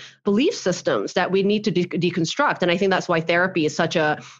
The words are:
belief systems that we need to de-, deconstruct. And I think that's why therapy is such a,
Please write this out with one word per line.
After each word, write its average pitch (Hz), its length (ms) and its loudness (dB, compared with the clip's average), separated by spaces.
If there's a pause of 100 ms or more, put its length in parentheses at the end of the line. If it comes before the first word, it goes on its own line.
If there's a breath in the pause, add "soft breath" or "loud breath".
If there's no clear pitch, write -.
(240 loud breath)
belief 240 320 2
systems 160 580 -2
that 180 160 0
we 190 140 2
need 214 220 0
to 220 40 2
de-, 175 160 0
deconstruct. 175 800 0
And 175 80 2
I 175 60 2
think 190 120 2
that's 180 180 0
why 165 140 0
therapy 170 460 0
is 147 80 -4
such 165 200 0
a, 151 240 2 (200 loud breath)